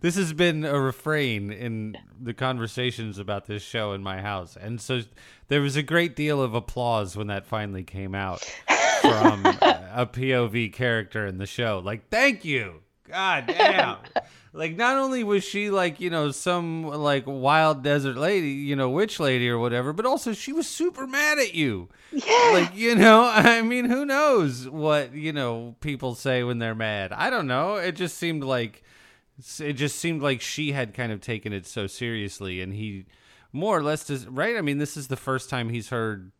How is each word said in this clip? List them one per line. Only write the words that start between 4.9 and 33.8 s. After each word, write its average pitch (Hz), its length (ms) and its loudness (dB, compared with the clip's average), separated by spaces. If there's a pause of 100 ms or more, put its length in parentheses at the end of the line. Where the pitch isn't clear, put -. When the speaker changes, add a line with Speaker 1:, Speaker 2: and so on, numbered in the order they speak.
Speaker 1:
there 143 140 2
was 139 140 0
a 147 80 0
great 165 320 0
deal 147 260 0
of 120 120 0
applause 113 640 -2
when 104 120 -6
that 98 180 -6
finally 101 380 -6
came 98 320 -10
out 95 260 -4 (600)
from 214 440 6
Speaker 2:
<laughs> - 160 4
Speaker 1:
a 120 500 2
P 131 220 0
O 120 140 2
V 110 220 -2
character 110 560 -2
in 95 120 -6
the 98 100 -6
show. 110 360 -2
Like, 104 260 -8
"Thank 247 340 2
you. 110 380 -4 (260)
God 175 400 -2
damn." 185 560 2
Speaker 2:
<laughs> - 40 -20 (460)
Speaker 1:
Like, 160 220 -6
not 240 220 2
only 262 260 0
was 202 220 2
she, 208 240 -2
like, 180 320 0
you 175 80 -2
know, 156 220 0
some, 165 520 -2
like, 147 420 0
wild 139 580 2
desert 139 340 0
lady, 165 320 0
you 139 260 -4
know, 131 140 0
witch 196 280 0
lady 127 300 2
or 120 100 2
whatever, 123 360 0
but 214 120 -2
also 254 280 0
she 233 180 -8
was 320 160 -2
super 320 400 -4
mad 294 320 0
at 202 160 0
you. 110 320 0 (240)
Speaker 2:
Yeah. 466 400 6
Speaker 1:
Like, 185 240 4
you 233 200 2
know, 220 280 12
<laughs> 240 100 4
I 233 280 8
mean, 240 240 0
who 254 180 2
knows 233 640 2
what, 147 460 0
you 151 180 -6
know, 120 480 -4
people 131 360 -4
say 127 280 2
when 120 160 0
they're 113 160 -2
mad? 104 380 -2
I 190 160 -2
don't 214 180 -2
know. 156 300 0
It 180 160 -2
just 165 240 -6
seemed 160 260 -4
like, 123 400 -2 (760)
it 147 120 -4
just 143 260 -2
seemed 165 220 -2
like 135 200 0
she 151 320 -4
had 123 200 -4
kind 117 200 -4
of 98 80 -8
taken 110 320 -6
it 95 120 -8
so 101 220 -6
seriously, 101 720 -6
and 92 140 -8
he 101 320 -10 (480)
more 185 240 0
or 156 60 2